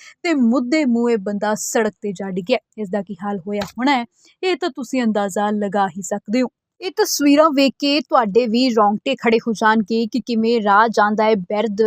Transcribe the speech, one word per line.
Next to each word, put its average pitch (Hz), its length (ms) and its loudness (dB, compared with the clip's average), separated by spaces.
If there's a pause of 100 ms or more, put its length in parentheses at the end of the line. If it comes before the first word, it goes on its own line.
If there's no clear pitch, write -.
(220)
ਤੇ 339 120 -2
ਮੁੱਦੇ 254 500 0
ਮੂੰਹ 233 260 0
ਇਹ 226 100 0
ਬੰਦਾ 208 400 -4
ਸੜਕ 214 420 -2
ਤੇ 208 100 -6
ਜਾ 196 180 -10
ਡਿੱਗਿਆ। 185 280 -2 (200)
ਇਸ 208 120 -8
ਦਾ 202 120 -2
ਕੀ 196 220 -14
ਹਾਲ 202 140 -4
ਹੋਇਆ 202 300 -6
ਹੋਣਾ 262 300 0
ਹੈ, 233 60 -4 (380)
ਇਹ 359 140 0
ਤਾਂ 349 140 -4
ਤੁਸੀਂ 254 320 -4
ਅੰਦਾਜ਼ਾ 208 500 0
ਲਗਾ 202 360 -2
ਹੀ 190 140 -12
ਸਕਦੇ 208 400 -4
ਹੋ। 240 60 -2 (320)
ਇਹ 349 160 -8
ਤਸਵੀਰਾਂ 294 540 4
ਵੇਖ 269 280 2
ਕੇ 285 220 0
ਤੁਹਾਡੇ 240 460 2
ਵੀ 240 240 2
ਰੌਂਗਟੇ 214 460 0
ਖੜੇ 233 220 2
ਹੋ 226 140 -2
ਜਾਣਗੇ 226 540 2
ਕਿ 226 140 -4
ਕਿਵੇਂ 226 420 0
ਰਾਹ 208 260 4
ਜਾਂਦਾ 214 360 2
ਹੈ 220 100 4
ਬਿਰਧ, 208 520 -2